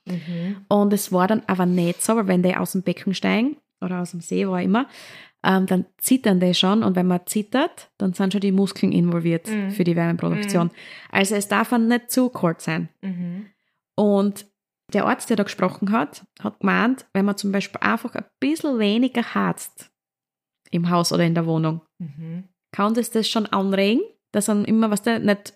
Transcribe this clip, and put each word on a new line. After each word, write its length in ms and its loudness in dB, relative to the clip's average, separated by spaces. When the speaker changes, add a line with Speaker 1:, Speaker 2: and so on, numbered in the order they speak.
Speaker 1:
Mhm. 600 -6
Speaker 2:
Und 260 4
es 180 -2
war 160 4
dann 200 2
aber 180 0
nicht 380 2
so, 120 2
weil 120 0
wenn 160 4
die 120 2
aus 180 -4
dem 100 -2
Becken 320 -4
steigen 420 0
oder 200 -4
aus 100 -8
dem 100 -12
See, 260 -2
wo 80 -4
auch 80 -2
immer, 240 2
ähm, 240 2
dann 180 0
zittern 400 4
die 160 4
schon. 260 4
Und 140 2
wenn 100 2
man 220 2
zittert, 720 -4
dann 140 0
sind 180 0
schon 100 -2
die 100 0
Muskeln 400 0
involviert 560 0
Speaker 1:
Mhm. 220 -4
Speaker 2:
für 140 -2
die 120 0
Wärmeproduktion. 720 0
Speaker 1:
Mhm. 40 -10
Speaker 2:
Also 240 0
es 120 -2
darf 220 0
dann 180 2
nicht 220 0
zu 200 2
kalt 320 -2
sein. 280 -6
Speaker 1:
Mhm. 420 -8
Speaker 2:
Und 520 0
der 140 0
Arzt, 240 -2
der 80 2
da 60 2
gesprochen 480 -2
hat, 340 -4
hat 220 -8
gemeint, 520 0
wenn 120 2
man 120 0
zum 140 -4
Beispiel 300 -4
einfach 340 -2
ein 100 -8
bisschen 400 0
weniger 560 0
harzt 560 -4
im 180 0
Haus 240 2
oder 120 4
in 100 2
der 100 0
Wohnung, 360 0
Speaker 1:
Mhm. 460 -12
Speaker 2:
kann 240 0
das, 160 0
das 180 0
schon 160 0
anregen, 560 2
dass 160 0
dann 180 2
immer, 260 2
was 120 0
der 160 0
nicht 360 0